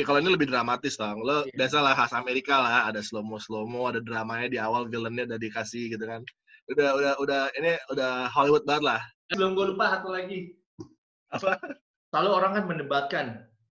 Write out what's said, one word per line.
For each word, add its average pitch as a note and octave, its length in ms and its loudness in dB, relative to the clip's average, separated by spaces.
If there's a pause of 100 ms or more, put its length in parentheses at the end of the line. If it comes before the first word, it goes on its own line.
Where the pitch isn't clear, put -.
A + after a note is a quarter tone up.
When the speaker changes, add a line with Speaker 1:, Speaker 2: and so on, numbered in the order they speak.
Speaker 1:
kalau C#3+ 160 4
ini E3+ 160 2
lebih D3 160 2
dramatis, B2 480 0
Tong. G#2+ 240 -4
Lo C#3+ 240 0
Speaker 2:
Iya. C3 80 -10
Speaker 1:
biasalah C3+ 400 4
khas B2+ 160 2
Amerika B2+ 480 0
lah, A#2+ 320 4
ada G#2+ 80 -4
slow-mo, G#2+ 400 -6
slow-mo, A2+ 480 -4
ada A#2 160 -2
dramanya A2+ 480 -4
di B2 80 -2
awal, A2+ 320 -2
villainnya A#2 400 -4
udah A2+ 80 -6
dikasih A2+ 560 -6
gitu G#2+ 80 -6
kan. A2+ 240 -10 (400)
Udah, C#3 240 2
udah, C#3 220 2 (100)
udah, C#3 180 0 (140)
ini E3 240 0 (100)
udah B2+ 460 -2
Hollywood C#3+ 320 6
banget D3 240 2
lah. A2+ 100 0 (300)
Speaker 2:
Sebelum F#3+ 240 0
gua G3 160 2
lupa, A3 140 0 (100)
satu F#3 160 -4
lagi. F#3 480 -8 (720)
Speaker 1:
Apa? - 240 0 (560)
Speaker 2:
Selalu E3+ 200 2
orang F#3+ 280 4
kan G3+ 80 0
mendebatkan, C#3+ 600 0 (540)